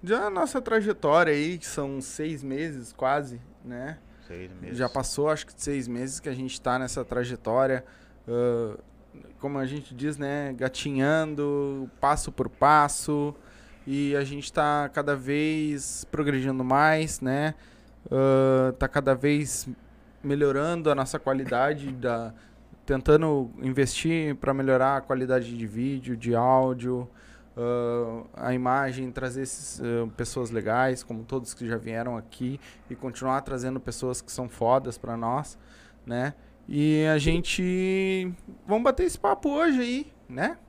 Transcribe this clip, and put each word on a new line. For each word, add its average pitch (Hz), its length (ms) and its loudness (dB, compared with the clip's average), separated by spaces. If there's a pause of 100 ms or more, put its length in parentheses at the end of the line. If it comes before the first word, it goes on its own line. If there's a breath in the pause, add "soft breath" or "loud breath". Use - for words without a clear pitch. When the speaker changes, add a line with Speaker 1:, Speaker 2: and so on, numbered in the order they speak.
Speaker 1:
da 240 260 0
nossa 339 320 0
trajetória 190 720 4
aí, 156 240 0
que 160 80 -12
são 139 340 -4
seis 151 440 -8
meses 135 500 -6
quase, 131 480 -2 (220)
né? 127 340 -10 (300)
Speaker 2:
Seis 90 240 -12 (100)
meses. 87 160 -10
Speaker 1:
Já 123 100 0
passou, 143 420 0
acho 151 180 -2
que, - 80 -20
de - 80 -12
seis 139 240 -2
meses 127 320 -6
que 156 100 -8
a 135 40 -4
gente 127 280 -8
tá 123 160 0
nessa 131 260 -4
trajetória, 123 800 0 (440 loud breath)
ah, 117 500 0 (600)
como 143 180 -4
a 135 80 -2
gente 135 300 -8
diz, 143 240 -4
né? 143 360 -4
Gatinhando, 143 1300 0 (100)
passo 143 320 2
por 127 160 -2
passo. 147 880 4 (540 loud breath)
E 143 280 -2
a 139 80 0
gente 139 300 -8
tá 147 400 2
cada 143 220 0
vez 147 960 -2
progredindo 135 520 0
mais, 151 580 4
né? 143 340 0 (560 loud breath)
Ah, 135 680 4
tá 135 100 0
cada 135 280 2
vez 143 520 0 (560)
melhorando 147 680 2
a - 40 6
nossa 135 220 -2
qualidade, 135 760 0
<laughs> - 0 -
da, 117 380 -4 (540 loud breath)
tentando 143 640 4 (100)
investir 139 760 0
pra - 180 0
melhorar 135 440 4
a 131 40 -2
qualidade 127 560 0
de 113 100 -6
vídeo, 123 480 -4
de 117 200 0
áudio, 127 720 2 (480 loud breath)
ah, 120 680 -2 (240)
a 127 60 0
imagem, 127 580 0
trazer 127 320 -6
esses, - 380 -10
ah, 117 360 -2
pessoas 120 340 -6
legais, 120 520 0
como 113 200 -10
todos 123 300 -8
que 120 140 -10
já 113 100 -4
vieram 113 400 -6
aqui, 123 420 -8 (300 loud breath)
e 131 60 -10
continuar 131 460 -2
trazendo 131 380 -6
pessoas 127 420 -6
que - 100 -16
são 127 180 -8
fodas 123 480 0
pra 117 180 -8
nós, 117 420 -4 (480 loud breath)
né? 123 280 -4 (340 loud breath)
E 151 380 4
a 156 140 6
gente, 185 1120 0 (320)
vamos 220 180 2
bater 262 220 4
esse - 140 -2
papo - 300 0
hoje 285 300 4
aí, 247 340 -4 (140)
né? 180 300 -4 (100)